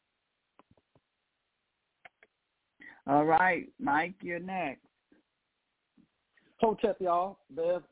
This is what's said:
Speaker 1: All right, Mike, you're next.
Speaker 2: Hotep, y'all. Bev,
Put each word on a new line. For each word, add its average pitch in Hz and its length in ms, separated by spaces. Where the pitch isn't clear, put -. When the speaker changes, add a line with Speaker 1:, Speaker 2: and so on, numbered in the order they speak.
Speaker 1:
All 147 180
right, 165 420
Mike, 160 420
you're 175 180
next. 180 420
Speaker 2:
Hotep, 214 400
y'all. 180 380
Bev, 170 400